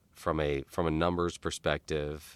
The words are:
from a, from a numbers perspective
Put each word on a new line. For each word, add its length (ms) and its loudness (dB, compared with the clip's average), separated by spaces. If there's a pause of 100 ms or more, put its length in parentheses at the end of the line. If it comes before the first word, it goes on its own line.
(120)
from 280 -2
a, 280 2
from 200 0
a 40 2
numbers 460 2
perspective 1000 -4